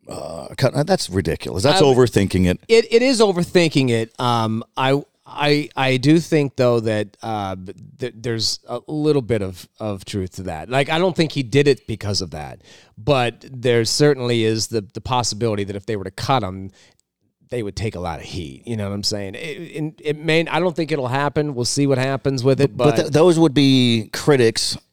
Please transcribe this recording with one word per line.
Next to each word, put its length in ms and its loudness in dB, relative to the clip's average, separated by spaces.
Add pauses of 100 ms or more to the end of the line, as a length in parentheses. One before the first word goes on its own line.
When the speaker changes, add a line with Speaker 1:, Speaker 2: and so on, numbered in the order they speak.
Speaker 1:
uh, 480 -12
cut. 300 0
That's 240 -2
ridiculous. 540 -4
That's 180 4
Speaker 2:
Um, 120 8
Speaker 1:
overthinking 520 4
it. 220 0
Speaker 2:
It, 240 4
it 100 6
is 180 4
overthinking 720 2
it. 300 -2
Um, 440 0 (120)
I, 260 2 (220)
I, 520 -2
I 220 0
do 200 4
think, 380 0
though, 240 2
that, 420 -4
uh, 320 -6 (440)
th-, 180 -8
there's 500 -4
a 220 -8
little 340 0
bit 180 0
of, 280 -8 (100)
of 260 -8
truth 320 -6
to 80 -10
that. 240 -10
Like, 220 -2
I 80 -2
don't 160 0
think 180 0
he 120 -4
did 240 2
it 180 0
because 360 -4
of 100 -10
that, 300 -14 (360)
but 500 -2
there 360 2
certainly 580 2
is 240 0
the, 140 -4
the 200 -14
possibility 640 -2
that 120 -8
if 100 -12
they 80 -6
were 100 -6
to 60 -10
cut 320 -2
him, 280 -8 (800)
they 120 -4
would 140 -8
take 180 -6
a 60 -10
lot 180 -6
of 60 -16
heat. 420 -12
You 100 -6
know 120 -6
what 60 -6
I'm 100 -8
saying? 320 -6
It, 20 -10
it, 640 -10
it 160 -4
may, 300 0
I 100 -2
don't 160 -2
think 160 -4
it'll 160 -4
happen. 480 -2
We'll 120 -2
see 200 0
what 120 2
happens 440 -2
with 180 2
it, 160 2
Speaker 1:
But, 80 0
but 120 8
Speaker 2:
but 60 2
Speaker 1:
th-, 100 -4
those 260 6
would 160 4
be 580 4
critics 640 2 (160)